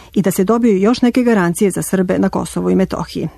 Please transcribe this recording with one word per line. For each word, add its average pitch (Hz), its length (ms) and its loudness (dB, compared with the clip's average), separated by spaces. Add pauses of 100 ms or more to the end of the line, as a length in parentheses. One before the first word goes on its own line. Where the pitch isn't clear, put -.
(140)
i 190 80 0
da 196 80 0
se 190 140 0
dobiju 220 340 2
još 220 240 0
neke 247 200 2
garancije 196 480 2
za 165 120 -4
Srbe 185 360 -2
na 190 100 2
Kosovu 180 420 -4
i 185 40 2
Metohiji. 170 640 -2